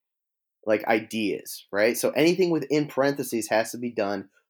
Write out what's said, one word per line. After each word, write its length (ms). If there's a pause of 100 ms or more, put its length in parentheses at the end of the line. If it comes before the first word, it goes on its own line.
(640)
like, 220
ideas, 840
right? 260
So 140
anything 400
within 380
parentheses 600
has 240
to 60
be 120
done 400 (200)